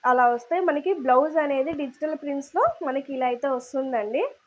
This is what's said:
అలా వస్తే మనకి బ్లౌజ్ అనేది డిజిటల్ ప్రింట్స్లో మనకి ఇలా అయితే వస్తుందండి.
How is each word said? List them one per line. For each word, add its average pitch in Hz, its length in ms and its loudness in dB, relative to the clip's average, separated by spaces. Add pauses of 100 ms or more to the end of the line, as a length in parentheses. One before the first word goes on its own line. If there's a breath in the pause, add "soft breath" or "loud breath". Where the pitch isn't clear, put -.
అలా 247 140 4 (100)
వస్తే 240 220 -4 (120)
మనకి 294 240 0 (120)
బ్లౌజ్ 269 400 4
అనేది 277 280 0 (100)
డిజిటల్ 302 400 -6
ప్రింట్స్లో 285 420 -2 (240)
మనకి 269 280 -4
ఇలా 254 160 0
అయితే 247 240 -4
వస్తుందండి. 247 680 -2 (240)